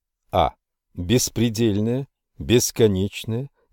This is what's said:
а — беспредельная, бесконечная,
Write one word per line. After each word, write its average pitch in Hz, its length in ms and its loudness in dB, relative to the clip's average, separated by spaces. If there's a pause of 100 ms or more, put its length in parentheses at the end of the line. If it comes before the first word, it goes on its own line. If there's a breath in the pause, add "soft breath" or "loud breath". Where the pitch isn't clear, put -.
(320)
а — 87 220 2 (400)
беспредельная, 113 1160 -2 (300)
бесконечная, 110 1120 0 (240)